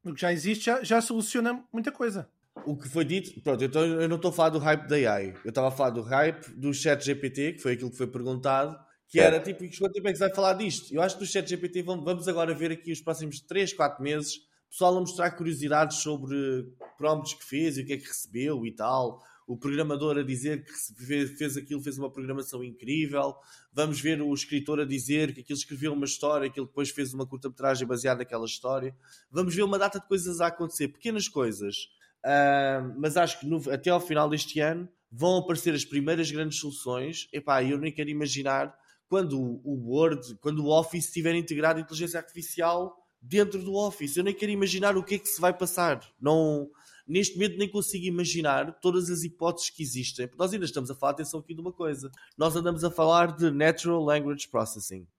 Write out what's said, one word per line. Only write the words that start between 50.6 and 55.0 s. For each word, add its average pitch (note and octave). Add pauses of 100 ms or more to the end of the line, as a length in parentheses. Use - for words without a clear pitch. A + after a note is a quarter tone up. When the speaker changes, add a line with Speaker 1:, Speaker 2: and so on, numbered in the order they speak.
Speaker 2:
estamos C3
a C3+
falar, C#3
atenção D3+
aqui D#3+
de D#3+
uma F3
coisa, C3+ (260)
nós D#3
andamos E3+
a E3+
falar E3
de D#3+
Natural D#3+
Language D3
Processing. G#2 (120)